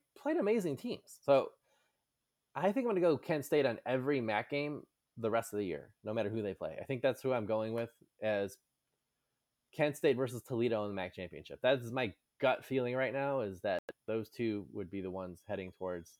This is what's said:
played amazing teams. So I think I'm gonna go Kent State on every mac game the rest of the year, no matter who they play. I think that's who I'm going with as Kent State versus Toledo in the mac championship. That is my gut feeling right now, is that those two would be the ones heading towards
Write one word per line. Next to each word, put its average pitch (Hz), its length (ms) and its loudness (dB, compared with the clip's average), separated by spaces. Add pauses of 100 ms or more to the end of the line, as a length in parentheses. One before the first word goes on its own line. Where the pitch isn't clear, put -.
(180)
played 311 200 -2
amazing 196 400 2
teams. - 460 -10
So - 260 6 (1040)
I 175 160 2
think 254 140 0
I'm 233 60 2
gonna 185 100 2
go 165 160 6
Kent 151 280 -2
State 151 200 4
on 117 200 2
every 131 360 2
mac 110 280 0
game 143 340 -4 (340)
the 113 140 0
rest 113 220 0
of 104 60 0
the 104 60 0
year, 76 260 -4 (120)
no 107 100 -4
matter 107 160 0
who 110 120 -4
they 98 120 -2
play. 80 260 -6
I - 40 -8
think 131 180 -4
that's 131 200 2
who 131 120 0
I'm 113 120 0
going 110 280 0
with 117 160 -2 (320)
as 101 360 0 (1160)
Kent 147 240 0
State 139 200 6
versus 123 260 -2
Toledo 113 400 2
in 104 60 -4
the 101 60 -4
mac 92 180 -4
championship. 76 480 -12
That 131 180 4
is 117 120 -10
my 123 220 -4 (280)
gut 131 240 2
feeling 127 300 -2
right 131 180 0
now, 139 280 -2
is 95 200 -6
that 95 180 0 (280)
those 110 220 -2
two 107 440 -2
would 101 160 -6
be 98 120 -6
the 92 100 -4
ones 92 360 -8
heading 98 300 -6
towards 90 420 -6